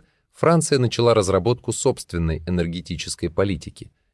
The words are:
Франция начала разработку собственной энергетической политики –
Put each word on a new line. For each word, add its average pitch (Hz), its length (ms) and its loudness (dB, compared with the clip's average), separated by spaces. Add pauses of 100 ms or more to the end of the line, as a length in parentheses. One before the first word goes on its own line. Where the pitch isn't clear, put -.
(320)
Франция 160 480 2
начала 117 340 2
разработку 95 600 2
собственной 82 720 -2
энергетической 85 800 -4
политики – 98 640 -4 (220)